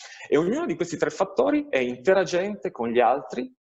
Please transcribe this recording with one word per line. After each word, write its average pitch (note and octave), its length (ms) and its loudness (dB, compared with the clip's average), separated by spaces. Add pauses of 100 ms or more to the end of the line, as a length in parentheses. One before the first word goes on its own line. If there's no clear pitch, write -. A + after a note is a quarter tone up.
(300)
E - 80 4
ognuno A3 280 0
di F3 100 -4
questi E3+ 200 -4
tre D3 140 0
fattori C#4+ 600 0
è C3+ 100 2
interagente F3+ 920 0
con A#2 180 -4
gli A#2 120 4
altri B2+ 520 0 (180)